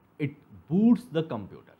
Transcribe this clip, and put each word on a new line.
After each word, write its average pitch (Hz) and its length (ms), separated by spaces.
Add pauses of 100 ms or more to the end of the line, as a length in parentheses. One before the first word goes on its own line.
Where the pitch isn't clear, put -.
(180)
it 147 140 (360)
boots 208 440
the 160 100
computer. 104 580